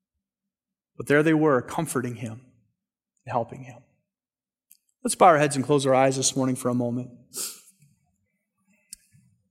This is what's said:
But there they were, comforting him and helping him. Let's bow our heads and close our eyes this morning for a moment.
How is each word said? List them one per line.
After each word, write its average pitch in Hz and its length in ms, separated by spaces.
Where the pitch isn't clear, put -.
But - 120
there 147 160
they 160 100
were, 151 280
comforting 123 520
him 113 280
and 117 60
helping 123 320
him. - 180
Let's 247 140
bow 208 100
our 165 120
heads 143 180
and 131 80
close 143 200
our 131 120
eyes 135 200
this 135 200
morning 131 180
for 127 140
a 123 60
moment. 123 360